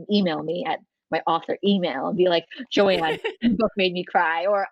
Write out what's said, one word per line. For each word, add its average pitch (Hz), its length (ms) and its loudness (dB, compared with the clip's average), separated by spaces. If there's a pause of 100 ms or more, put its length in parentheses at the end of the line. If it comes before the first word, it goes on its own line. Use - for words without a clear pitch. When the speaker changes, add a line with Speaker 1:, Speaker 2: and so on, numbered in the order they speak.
Speaker 1:
email 185 360 2
me 170 240 -6
at 156 100 -4 (320)
my 160 160 -2
author 165 380 -2
email 175 420 0
and 175 100 -2
be 180 120 4
like, 170 180 2 (240)
"Joanne, 180 480 2 (120)
Speaker 2:
<laughs> - 120 -8
Speaker 1:
your 233 140 2
book 214 200 0
made 185 160 2
me 180 120 -4
cry," 170 420 0
or, 202 260 0